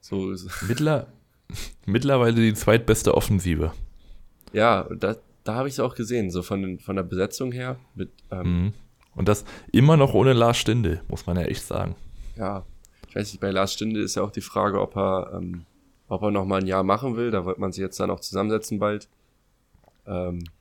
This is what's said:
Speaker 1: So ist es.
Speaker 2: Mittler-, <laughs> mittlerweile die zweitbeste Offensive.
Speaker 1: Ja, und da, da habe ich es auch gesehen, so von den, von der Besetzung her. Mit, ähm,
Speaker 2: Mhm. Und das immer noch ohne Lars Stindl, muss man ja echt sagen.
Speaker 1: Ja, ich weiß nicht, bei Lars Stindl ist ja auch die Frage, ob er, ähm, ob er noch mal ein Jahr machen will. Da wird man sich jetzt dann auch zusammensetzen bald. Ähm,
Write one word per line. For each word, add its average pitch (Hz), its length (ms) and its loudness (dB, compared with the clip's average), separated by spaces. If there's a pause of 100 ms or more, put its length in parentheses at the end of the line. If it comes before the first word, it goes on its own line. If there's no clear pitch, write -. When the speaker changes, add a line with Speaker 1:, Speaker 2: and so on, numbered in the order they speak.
Speaker 1:
So 95 300 -4
ist 92 120 -10
es. 95 240 -10
Speaker 2:
Mittler-, 143 400 0 (420)
<laughs> - 360 -12
mittlerweile 120 500 4
die 113 180 6
zweitbeste 110 640 4
Offensive. 85 560 2 (800)
Speaker 1:
Ja, 104 300 4
und - 220 -6
da, 107 120 0 (280)
da 110 120 -4
habe 131 120 -2
ich 135 80 -6
es - 40 -6
auch 127 160 0
gesehen, 113 360 -2
so 87 120 -4
von 98 180 -4
den, 95 180 -6
von 95 160 -6
der 95 80 -2
Besetzung 95 480 -4
her. 127 260 -8 (180)
Mit, 92 140 -8 (220)
ähm, 87 340 0
Speaker 2:
Mhm. 107 80 -2 (420)
Und 92 120 0
das 104 180 2 (260)
immer 151 240 8
noch 139 200 6
ohne 131 180 6
Lars 117 240 4
Stindl, 107 500 0
muss - 200 -8
man 87 100 0
ja 87 60 0
echt - 200 -4
sagen. 90 320 -4 (400)
Speaker 1:
Ja, 98 300 -6 (420)
ich - 80 -14
weiß 104 160 -4
nicht, 95 80 -16
bei 98 120 -2
Lars 95 220 0
Stindl 107 280 -2
ist 98 140 -2
ja 98 80 0
auch 101 80 -4
die - 100 -6
Frage, 101 400 0
ob 98 160 -4
er, 95 380 0
ähm, 90 300 -8 (420)
ob 98 160 -4
er 104 80 2
noch 98 140 0
mal 95 160 0
ein 95 40 -2
Jahr 95 160 0
machen 110 340 0
will. 120 140 -2
Da 95 160 -2
wird 92 140 -4
man 95 120 -4
sich 95 100 -8
jetzt - 180 -8
dann 95 100 0
auch 90 120 -4
zusammensetzen 107 580 -4
bald. 104 280 -2 (1000)
Ähm, 90 360 -4 (180)